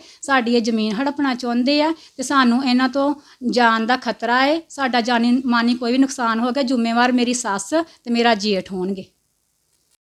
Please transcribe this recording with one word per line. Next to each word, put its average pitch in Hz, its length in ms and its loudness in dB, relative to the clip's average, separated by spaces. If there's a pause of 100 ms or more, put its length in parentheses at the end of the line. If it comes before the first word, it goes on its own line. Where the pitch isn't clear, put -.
(220)
ਸਾਡੀ 247 340 2
ਇਹ 233 60 2
ਜ਼ਮੀਨ 220 300 0
ਹੜੱਪਣਾ 277 420 -2
ਚਾਹੁੰਦੇ 247 480 0
ਆ 320 120 0 (220)
ਤੇ 269 60 -8
ਸਾਨੂੰ 262 420 2
ਇਹਨਾਂ 254 240 2
ਤੋਂ 277 260 0 (360)
ਜਾਨ 226 360 2
ਦਾ 247 100 2
ਖਤਰਾ 240 500 0
ਹੈ, 320 220 0
ਸਾਡਾ 247 320 -2
ਜਾਨੀ 240 460 2
ਮਾਨੀ 240 280 2
ਕੋਈ 240 180 -4
ਵੀ 262 60 0
ਨੁਕਸਾਨ 240 420 0
ਹੋ 247 100 0
ਗਿਆ, 277 120 -2
ਜ਼ਿੰਮੇਵਾਰ 240 500 0
ਮੇਰੀ 247 220 0
ਸੱਸ 202 360 -6 (340)
ਤੇ 247 60 -8
ਮੇਰਾ 233 240 2
ਜੇਠ 196 380 -4
ਹੋਣਗੇ। 185 320 -6 (1040)